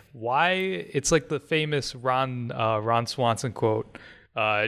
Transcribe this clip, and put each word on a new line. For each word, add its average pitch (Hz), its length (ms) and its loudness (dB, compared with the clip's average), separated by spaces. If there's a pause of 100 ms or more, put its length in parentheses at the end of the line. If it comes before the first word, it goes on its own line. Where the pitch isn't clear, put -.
(120)
why? 131 400 0
It's 185 600 -2
like 160 180 2
the 147 100 -2
famous 151 560 -2
Ron, 127 560 -2
uh, 113 280 0
Ron 117 280 0
Swanson 117 460 0
quote. 110 440 0 (380)
Uh, 107 320 0